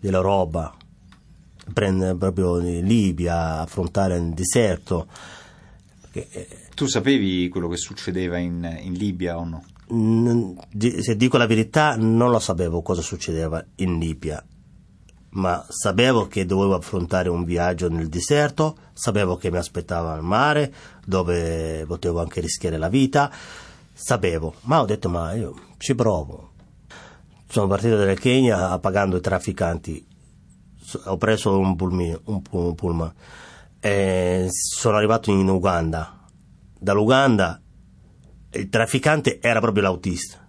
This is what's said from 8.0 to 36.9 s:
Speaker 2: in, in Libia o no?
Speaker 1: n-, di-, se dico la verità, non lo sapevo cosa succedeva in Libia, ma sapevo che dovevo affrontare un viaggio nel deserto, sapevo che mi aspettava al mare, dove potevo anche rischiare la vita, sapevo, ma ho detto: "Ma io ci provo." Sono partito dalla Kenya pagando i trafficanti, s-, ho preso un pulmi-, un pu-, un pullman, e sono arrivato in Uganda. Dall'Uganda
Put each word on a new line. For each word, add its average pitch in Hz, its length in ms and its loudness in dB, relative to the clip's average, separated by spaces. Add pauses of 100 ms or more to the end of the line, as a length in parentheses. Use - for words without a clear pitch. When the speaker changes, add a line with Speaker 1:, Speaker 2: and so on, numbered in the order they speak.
Speaker 2:
in, 85 420 -6
in 90 140 -8
Libia 87 440 -4
o 85 60 -6
no? 82 180 -10 (280)
Speaker 1:
n-, 113 680 2 (120)
di-, 104 320 -2
se 107 140 0
dico 123 200 2
la 120 100 4
verità, 113 500 2
non 113 340 4
lo 117 100 4
sapevo 85 420 -2
cosa 85 200 -2
succedeva 80 600 -6 (120)
in 90 220 -2
Libia, 78 440 -6 (880)
ma 92 380 -2
sapevo 113 580 2
che 95 200 -2
dovevo 95 280 2
affrontare 90 540 -2
un 87 160 -2
viaggio 87 440 0
nel 82 200 -4
deserto, 147 680 0 (180)
sapevo 98 420 0
che 87 140 -4
mi 87 80 -2
aspettava 85 560 -6
al 78 80 -8
mare, 135 500 2 (320)
dove 82 840 -2
potevo 85 340 -2
anche 82 200 -6
rischiare 82 380 -4
la 80 100 -2
vita, 135 420 2 (600)
sapevo, 82 720 -2
ma 147 180 2
ho 120 60 2
detto: 104 240 -2
"Ma 85 240 -4
io 113 200 -6 (220)
ci - 180 -2
provo." 101 580 -2 (960)
Sono 101 200 0
partito 101 280 2
dalla 98 180 4
Kenya 104 680 2
pagando 95 360 2
i 90 40 0
trafficanti, 85 840 -4 (720)
s-, - 280 -12
ho 95 120 -4
preso 104 400 2
un 95 200 2
pulmi-, 90 480 -2
un 104 180 -6
pu-, - 160 -6
un 87 160 0
pullman, 82 380 -4 (680)
e 92 720 0
sono - 460 -2
arrivato 107 340 2
in 98 180 4
Uganda. 85 760 0 (520)
Dall'Uganda 104 840 2 (880)